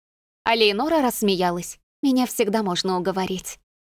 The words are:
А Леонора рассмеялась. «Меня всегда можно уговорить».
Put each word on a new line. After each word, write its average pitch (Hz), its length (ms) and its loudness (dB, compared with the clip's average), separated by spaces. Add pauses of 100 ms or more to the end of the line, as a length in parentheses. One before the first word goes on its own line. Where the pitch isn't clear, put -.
(440)
А 233 120 2
Леонора 233 460 2
рассмеялась. 180 800 -2 (220)
«Меня 254 240 2
всегда 214 380 0
можно 180 340 -2
уговорить». 185 640 -4 (400)